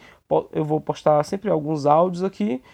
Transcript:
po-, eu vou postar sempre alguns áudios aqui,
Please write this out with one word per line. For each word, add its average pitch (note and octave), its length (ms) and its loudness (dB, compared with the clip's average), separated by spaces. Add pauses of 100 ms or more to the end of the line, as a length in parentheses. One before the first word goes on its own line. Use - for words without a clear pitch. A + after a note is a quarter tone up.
(280)
po-, - 260 0
eu D#3 100 -2
vou D3+ 160 -2
postar D3 440 0
sempre G3 260 -6
alguns D3+ 360 -2
áudios F3 380 2
aqui, G#3 380 -4 (120)